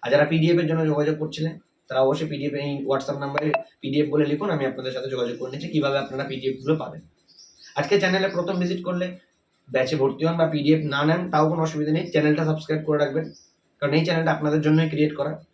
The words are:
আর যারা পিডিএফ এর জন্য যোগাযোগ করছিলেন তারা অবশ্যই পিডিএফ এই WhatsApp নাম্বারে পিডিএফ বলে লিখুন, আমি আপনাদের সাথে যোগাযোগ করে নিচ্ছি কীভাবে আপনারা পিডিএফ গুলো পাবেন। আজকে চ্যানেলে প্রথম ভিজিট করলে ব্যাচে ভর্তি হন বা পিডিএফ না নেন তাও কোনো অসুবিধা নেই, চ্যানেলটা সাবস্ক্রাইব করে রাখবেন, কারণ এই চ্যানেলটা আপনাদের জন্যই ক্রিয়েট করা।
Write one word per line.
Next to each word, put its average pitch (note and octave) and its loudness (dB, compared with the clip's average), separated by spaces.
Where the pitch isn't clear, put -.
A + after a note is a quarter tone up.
আর - -4
যারা D3 6
পিডিএফ E3 4
এর D#3+ 0
জন্য E3 0
যোগাযোগ D3 0
করছিলেন D#3 -6
তারা - -2
অবশ্যই D3+ 0
পিডিএফ C#3+ -4
এই C#3+ -4
WhatsApp C3+ 0
নাম্বারে C#3+ -2
পিডিএফ C#3+ 0
বলে D3+ 4
লিখুন, F#3+ -2
আমি C#3 -2
আপনাদের C3 -8
সাথে C3 -6
যোগাযোগ A#2+ -2
করে B2+ -8
নিচ্ছি D3 -8
কীভাবে C#3 2
আপনারা C3+ -6
পিডিএফ C3 -4
গুলো C#3+ 0
পাবেন। - -12
আজকে D3 2
চ্যানেলে F#3+ 2
প্রথম F3 -2
ভিজিট F3 -2
করলে F3+ -2
ব্যাচে B2+ 0
ভর্তি C3+ 0
হন E3 2
বা D#3+ 4
পিডিএফ D3+ 4
না C#3 0
নেন F3 4
তাও D#3 4
কোনো E3 0
অসুবিধা D3+ -2
নেই, F3 0
চ্যানেলটা D3+ 4
সাবস্ক্রাইব D#3 -2
করে D3+ 2
রাখবেন, C#3+ -2
কারণ C#3+ 0
এই E3 4
চ্যানেলটা E3 2
আপনাদের D3+ 0
জন্যই D#3 4
ক্রিয়েট D3+ 2
করা। D3 -2